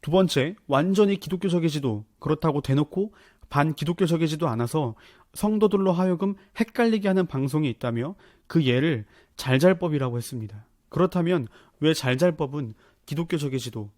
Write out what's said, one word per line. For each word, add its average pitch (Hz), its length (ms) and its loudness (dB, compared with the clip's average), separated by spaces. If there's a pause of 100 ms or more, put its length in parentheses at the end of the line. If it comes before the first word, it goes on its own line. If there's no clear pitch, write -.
두 143 100 -6
번째, 180 440 2 (120)
완전히 190 500 2
기독교적이지도 156 840 -2 (160)
그렇다고 147 420 0
대놓고 147 520 0 (360)
반기독교적이지도 160 960 0
않아서 120 480 -2 (380)
성도들로 208 580 2
하여금 185 440 0 (240)
헷갈리게 220 480 0
하는 185 180 2
방송이 139 440 -2
있다며 127 460 -4 (320)
그 160 180 2
예를 127 400 2 (300)
잘잘법이라고 139 840 2
했습니다. 110 480 -10 (240)
그렇다면 175 580 0 (320)
왜 156 140 2
잘잘법은 143 800 0 (320)
기독교적이지도 131 920 -4